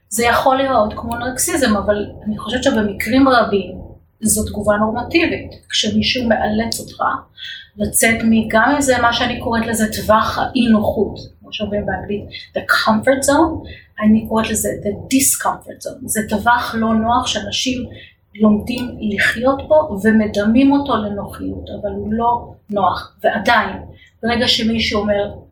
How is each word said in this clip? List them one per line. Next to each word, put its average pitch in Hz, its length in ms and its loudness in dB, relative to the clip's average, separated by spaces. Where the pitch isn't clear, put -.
זה 226 160 0
יכול 247 320 4
להיראות 254 400 2
כמו 233 180 -6
נרקסיזם, 254 600 0
אבל 208 280 0
אני 208 120 -4
חושבת 247 260 -6
שבמקרים 220 680 2
רבים 208 480 2
זו 214 240 0
תגובה 208 300 0
נורמטיבית, 240 760 -2
כשמישהו 214 580 0
מאלץ 220 520 0
אותך - 240 -8
לצאת 214 460 2
מ-, 226 260 4
גם 226 260 4
אם 285 60 0
זה 254 200 2
מה 233 120 4
שאני 240 260 -2
קוראת 226 280 -2
לזה 214 180 0
טווח - 360 2
האי - 340 0
נוחות, - 480 2
כמו - 140 -18
שאומרים 202 320 -4
באנגלית, 196 400 -4
the 190 40 -2
comfort 254 560 2
zone, 311 420 2
אני 214 240 4
קוראת 220 220 -2
לזה 214 200 -2
the - 300 -4
discomfort - 720 -2
zone, - 200 -12
זה 214 220 -2
טווח 240 500 0
לא 226 140 0
נוח 233 340 2
שאנשים - 580 -4
לומדים 233 580 0
לחיות 226 680 0
בו 208 360 2
ומדמים 214 680 4
אותו 277 240 2
לנוחיות, 202 720 -6
אבל 202 100 -4
הוא 202 220 -6
לא 233 400 0
נוח. 196 540 -2
ועדיין, 214 540 2
ברגע 233 240 0
שמישהו 226 540 0
אומר 202 320 -2